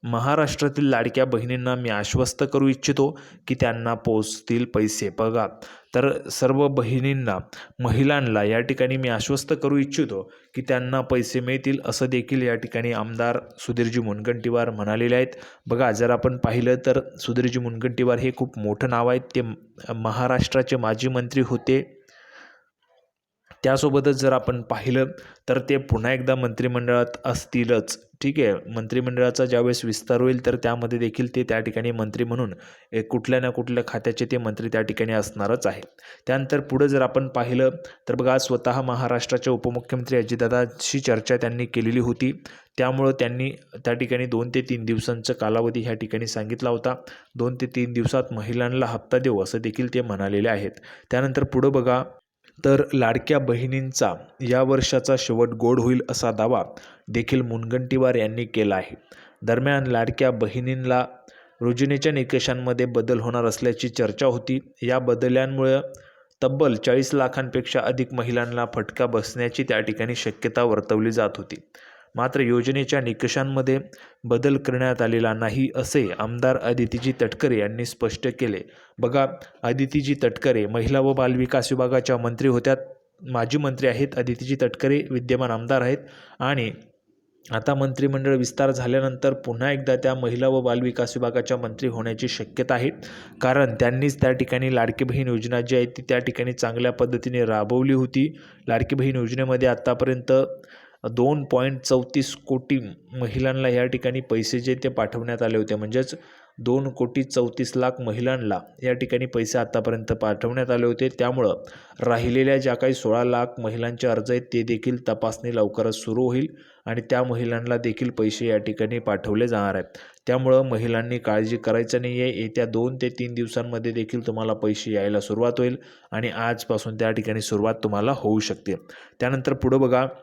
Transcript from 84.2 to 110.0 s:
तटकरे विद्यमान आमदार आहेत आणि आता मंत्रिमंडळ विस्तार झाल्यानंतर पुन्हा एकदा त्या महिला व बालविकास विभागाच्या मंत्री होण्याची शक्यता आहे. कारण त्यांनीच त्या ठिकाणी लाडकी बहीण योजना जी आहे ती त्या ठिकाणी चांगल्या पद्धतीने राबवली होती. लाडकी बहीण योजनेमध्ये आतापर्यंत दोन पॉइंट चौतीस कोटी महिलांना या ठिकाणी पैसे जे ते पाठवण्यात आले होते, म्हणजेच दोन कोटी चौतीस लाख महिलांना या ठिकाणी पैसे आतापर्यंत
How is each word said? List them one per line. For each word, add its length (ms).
तटकरे 480
विद्यमान 420
आमदार 300
आहेत 160
आणि 320
आता 240
मंत्रिमंडळ 600
विस्तार 360
झाल्यानंतर 640
पुन्हा 380
एकदा 240
त्या 200
महिला 320
व 140
बालविकास 560
विभागाच्या 400
मंत्री 320
होण्याची 380
शक्यता 460
आहे. 160
कारण 380
त्यांनीच 420
त्या 100
ठिकाणी 440
लाडकी 300
बहीण 220
योजना 340
जी 140
आहे 100
ती 240
त्या 100
ठिकाणी 340
चांगल्या 380
पद्धतीने 540
राबवली 480
होती. 440
लाडकी 280
बहीण 200
योजनेमध्ये 520
आतापर्यंत 640
दोन 320
पॉइंट 380
चौतीस 540
कोटी 440
महिलांना 560
या 160
ठिकाणी 360
पैसे 380
जे 240
ते 60
पाठवण्यात 520
आले 160
होते, 180
म्हणजेच 400
दोन 320
कोटी 340
चौतीस 520
लाख 160
महिलांना 580
या 100
ठिकाणी 320
पैसे 320
आतापर्यंत 540